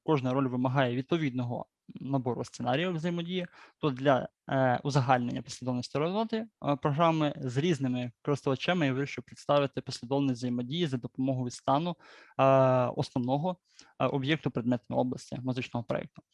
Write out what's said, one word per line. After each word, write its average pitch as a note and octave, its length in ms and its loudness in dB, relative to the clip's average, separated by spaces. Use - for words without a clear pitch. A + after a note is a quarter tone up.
кожна C3 300 2
роль C3+ 140 2
вимагає B2 480 0
відповідного B2+ 680 -2
набору B2+ 480 -2
сценаріїв C3+ 500 -2
взаємодії, F3 540 -4
то D#3 100 0
для, C3 380 2
е, C3 340 2
узагальнення C3 580 2
послідовності B2 560 -6
роботи, A3 480 -2
е, C#3+ 100 2
програми D#3 600 2
з C3 200 -4
різними C3 540 0
користувачами D3 640 0
я C3 80 2
вирішив C#3 300 -4
представити - 580 0
послідовність C3 560 -2
взаємодії B2 500 -2
за C3 100 -2
допомогою B2+ 540 -2
стану, D3+ 440 0
е, C3+ 40 6
основного, C3+ 600 -2
е, C3+ 60 2
об'єкту C#3 460 0
предметної B2 480 -2
області B2+ 440 -4
музичного A#2+ 400 -4
проєкту. - 380 -8